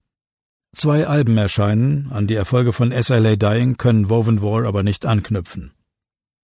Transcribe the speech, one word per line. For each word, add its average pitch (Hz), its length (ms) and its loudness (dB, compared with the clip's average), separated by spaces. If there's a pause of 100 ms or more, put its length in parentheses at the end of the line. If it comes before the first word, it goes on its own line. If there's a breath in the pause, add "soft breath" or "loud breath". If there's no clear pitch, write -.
(720)
Zwei 151 320 0
Alben 139 300 2
erscheinen, 113 760 0
an 104 140 -2
die 110 100 -2
Erfolge 120 360 0
von 123 200 0
As 123 180 -2
I 127 40 2
Lay 110 220 4
Dying 113 400 0
können 110 320 2
Woven 113 320 2
War 107 260 -2
aber 101 160 -2
nicht 101 220 -2
anknüpfen. 98 680 -4 (720)